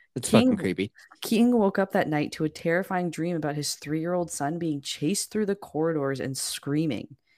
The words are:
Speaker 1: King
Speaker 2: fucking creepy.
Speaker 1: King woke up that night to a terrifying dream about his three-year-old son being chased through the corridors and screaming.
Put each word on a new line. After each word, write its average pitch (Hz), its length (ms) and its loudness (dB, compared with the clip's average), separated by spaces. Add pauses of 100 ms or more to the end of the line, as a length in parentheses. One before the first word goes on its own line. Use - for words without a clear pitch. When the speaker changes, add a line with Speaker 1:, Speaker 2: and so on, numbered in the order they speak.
(200)
Speaker 1:
King 226 280 6
Speaker 2:
fucking 240 100 4
creepy. 101 340 -2 (300)
Speaker 1:
King 240 340 4
woke 196 220 2
up 190 140 0
that 185 160 2
night 151 240 0
to - 120 -2
a 156 60 0
terrifying 180 600 -2
dream 170 260 -2
about 151 180 -2
his 147 220 -4
three-year-old 160 540 -2
son 147 280 -4
being 156 240 -2
chased - 480 -2
through 214 160 0
the 196 100 0
corridors 147 640 -2
and 131 160 -4
screaming. 143 800 -2 (220)